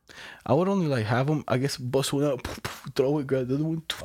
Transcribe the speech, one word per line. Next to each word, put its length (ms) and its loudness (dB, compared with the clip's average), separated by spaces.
I 80 4
would 140 4
only, 180 2
like, 200 2
have 240 2
'em, 180 2
I 100 2
guess, 180 -2
bust 360 0
one 120 2
out, 200 0
poof, 180 -10
poof, 320 -12
throw 240 2
it, 80 -2
grab 220 0
the 80 2
other 80 0
one. 180 -2